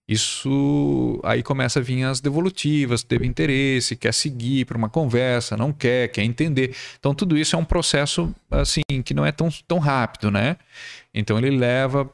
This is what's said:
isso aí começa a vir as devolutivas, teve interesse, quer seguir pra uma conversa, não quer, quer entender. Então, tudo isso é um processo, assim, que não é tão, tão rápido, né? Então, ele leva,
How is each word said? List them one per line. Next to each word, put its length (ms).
isso 1160
aí 180
começa 380
a 20
vir 220
as 160
devolutivas, 840
teve 240
interesse, 720
quer 180
seguir 520
pra 120
uma 120
conversa, 680
não 160
quer, 360
quer 140
entender. 520
Então, 160
tudo 200
isso 200
é 40
um 60
processo, 640
assim, 320
que 100
não 120
é 60
tão, 180
tão 120
rápido, 500
né? 280
Então, 240
ele 120
leva, 640